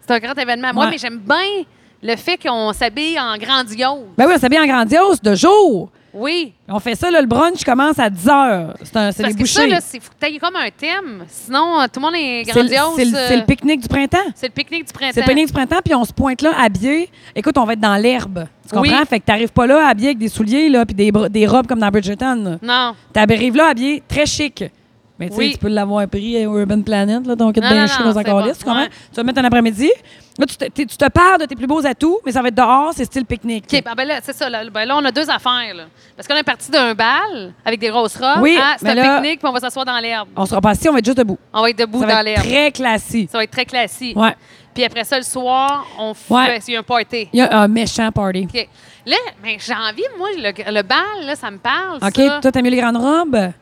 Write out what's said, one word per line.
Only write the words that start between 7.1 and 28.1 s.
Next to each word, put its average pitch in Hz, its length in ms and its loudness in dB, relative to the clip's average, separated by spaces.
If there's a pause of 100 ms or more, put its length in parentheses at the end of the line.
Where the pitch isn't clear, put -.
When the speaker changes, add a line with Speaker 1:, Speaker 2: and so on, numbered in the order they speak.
Speaker 2:
là, 330 100 4
le 277 60 4
brunch 311 380 0
commence 277 340 2
à 233 120 2
dix 185 180 -2
heures. 247 540 2
C'est - 140 -8
un, 208 160 0
c'est - 100 -6
Speaker 1:
Parce 214 120 0
Speaker 2:
des 208 80 -2
Speaker 1:
que 262 60 0
ça, - 140 0
Speaker 2:
bouchées. - 120 4
Speaker 1:
là, 339 60 2
c'est, 262 200 -14
faut - 100 -20
que - 60 -20 (100)
t'aies 302 120 -6
comme 359 180 -4
un 277 140 -4
thème. 302 580 -8
Sinon, 311 520 -2
euh, 262 120 2
tout 254 80 -8
le 277 60 -2
monde 330 100 -2
est 254 280 -4
Speaker 2:
C'est 233 180 2
le, 247 60 2
Speaker 1:
grandiose, 277 280 2
Speaker 2:
c'est 254 100 4
le, 240 40 4 (180)
c'est 247 80 4
le 233 60 2
Speaker 1:
euh, 220 40 -2
Speaker 2:
pique-nique 277 340 0
du 233 80 -10
printemps. 277 300 0 (160)
Speaker 1:
c'est - 140 -8
le 220 40 -10
pique-nique 311 320 -8
du - 80 -18
Speaker 2:
C'est - 140 -6
le 262 60 -2
Speaker 1:
printemps. 247 140 0
Speaker 2:
pique-nique 285 200 4
du 269 60 -6
printemps, 294 320 0
puis 330 100 2
on 240 100 2
se - 80 -10
pointe 262 300 -2
là 311 160 2
habillé. 247 500 0 (260)
Écoute, 277 220 0
on 262 80 2
va 220 80 -2
être 220 80 -4
dans 208 160 2
l'herbe. 208 500 -2 (240)
Tu 214 80 -2
Speaker 1:
Oui. 190 120 4
Speaker 2:
comprends ? 277 160 4
Fait 226 140 0
que - 40 -20
t'arrives 220 280 0
pas 254 140 2
là 285 220 6
habillé 226 200 2
avec 277 100 0
des 220 100 -2
souliers, 240 400 2
là, 247 160 4
puis 208 100 -8
des 202 180 4
br-, 208 180 2
des 208 160 2
robes 233 200 2
comme 233 140 -4
dans 208 100 2
Bridgerton, 208 440 -2 (100)
là. 170 180 -4
Speaker 1:
Non. 240 320 -2 (180)
Speaker 2:
T'arrives 220 440 2
là 302 120 6
habillé 277 380 -2
très 285 200 0
chic. 277 380 -4 (580)
Ben, 175 80 -6
tu 202 60 -14
sais, 220 40 -2
Speaker 1:
Oui. 285 120 0
Speaker 2:
tu - 60 -8
peux 202 100 -4
l'avoir 208 400 0
pris, 214 280 -4
euh, 214 240 -2
Urban 208 220 0
Planet, 208 440 0
là, 240 100 -2
donc 226 200 2
Speaker 1:
Non, 226 120 2
Speaker 2:
bien 285 140 4
Speaker 1:
non, 285 40 4
Speaker 2:
chier 269 180 0
Speaker 1:
non, 226 60 4